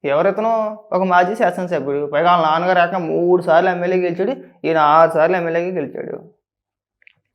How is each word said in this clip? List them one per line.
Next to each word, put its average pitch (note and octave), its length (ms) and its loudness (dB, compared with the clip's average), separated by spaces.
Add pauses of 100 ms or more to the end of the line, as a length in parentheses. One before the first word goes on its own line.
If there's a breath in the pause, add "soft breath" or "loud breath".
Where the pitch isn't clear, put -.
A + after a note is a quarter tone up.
ఎవరితనో G#3+ 880 -2
ఒక F#3 100 0
మాజీ F#3 320 2
శాసనసభ్యుడు, D#3+ 760 -2
పైగా D#3+ 200 2
వాళ్ళ E3+ 160 2
నాన్నగారు E3+ 320 0
ఏకంగా F3 200 0
మూడు F3 440 0
సార్లు F3 280 2
ఎమ్మెల్యే F3+ 300 -2
గెలిచాడు, F3+ 680 -6
ఈయన D#3+ 120 0
ఆరు D#3 320 4
సార్లు E3 260 0
ఎమ్మెల్యేగా E3+ 380 -4
గెలిచాడు - 560 -10 (1040)